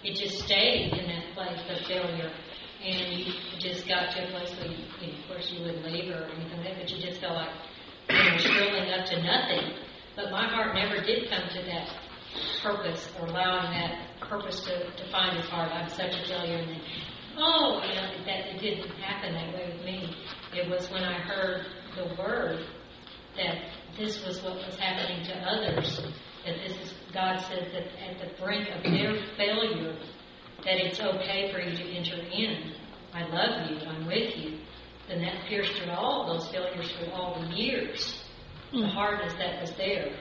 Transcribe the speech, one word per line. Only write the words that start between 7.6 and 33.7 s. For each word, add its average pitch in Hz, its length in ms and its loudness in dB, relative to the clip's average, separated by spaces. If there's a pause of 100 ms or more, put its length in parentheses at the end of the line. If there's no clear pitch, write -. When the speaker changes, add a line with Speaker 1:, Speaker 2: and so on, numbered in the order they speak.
Speaker 1:
you - 60 8
know, 170 220 10
shriveling 196 540 6
up 185 160 2
to 165 140 2
nothing. - 520 4 (420)
But 196 160 -2
my 220 160 2
heart 220 280 4
never 190 260 4
did 208 280 4
come 180 200 0
to 180 160 -4
that 165 240 -2 (760)
purpose 185 440 2 (120)
or 165 80 0
allowing 180 440 4
that 170 360 0 (140)
purpose 190 440 -2
to, 180 300 0
to 185 160 -6
find 185 260 4
its 165 120 0
heart. 165 220 2
"I'm 165 180 -2
such 175 260 -2
a 170 120 -4
failure." 170 300 0
And 165 120 -2
then, 160 120 -6 (560)
oh, 311 500 6
you 196 80 0
know, 190 140 -2 (160)
that, 190 300 -2
it 190 60 -6
didn't 180 360 -2
happen 190 360 -2
that 165 200 -4
way 180 220 -4
with 175 100 -8
me. 175 300 -4 (380)
It 175 160 0
was 180 200 0
when 185 140 0
I 180 160 0
heard 185 460 0 (300)
the 170 240 -2
word 196 460 2 (720)
that 170 200 2 (400)
this 214 280 -2
was 185 160 -2
what 185 140 -2
was - 220 -6
happening 180 480 0
to 185 120 -4
others, - 640 2 (440)
that 165 100 0 (120)
this 190 100 -4
is, - 160 -8 (200)
God 185 280 4
said 180 320 -2
that 185 360 -4
at 185 100 -8
the 185 240 -6
brink 208 260 2
of - 140 -4
their 208 320 6 (220)
failure, 202 580 2 (680)
that 185 220 4
it's - 140 0
okay 190 520 2
for 185 80 0
you 170 160 0
to 175 160 -4
enter 175 260 -2 (140)
in. 208 420 0 (400)
"I 170 140 -2
love 170 440 2